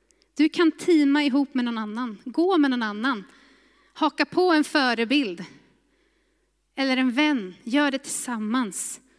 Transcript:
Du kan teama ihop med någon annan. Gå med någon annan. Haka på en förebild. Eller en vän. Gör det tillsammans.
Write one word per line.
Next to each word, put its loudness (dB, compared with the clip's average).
Du 4
kan 2
teama 4
ihop 0
med -2
någon -4
annan. -8
Gå 0
med 4
någon -2
annan. -4
Haka 0
på 2
en 4
förebild. -2
Eller 0
en 0
vän. 0
Gör 0
det -2
tillsammans. -6